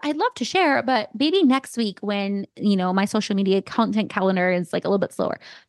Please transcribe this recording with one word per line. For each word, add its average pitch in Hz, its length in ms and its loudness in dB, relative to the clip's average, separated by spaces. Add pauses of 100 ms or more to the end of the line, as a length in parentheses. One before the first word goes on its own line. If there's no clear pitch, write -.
I'd 294 140 -4
love 466 200 0
to 233 100 -6
share, 320 360 2
but 233 320 0
maybe 311 280 2
next 269 340 2
week 220 240 -2
when, 202 460 -4 (100)
you 208 180 2
know, 185 200 0
my 196 100 2
social 208 320 0
media 190 240 2
content 208 480 -2
calendar 185 420 0
is, 180 220 -2
like, 180 140 -4
a - 20 -2
little 202 100 4
bit - 140 -2
slower. - 260 -4 (300)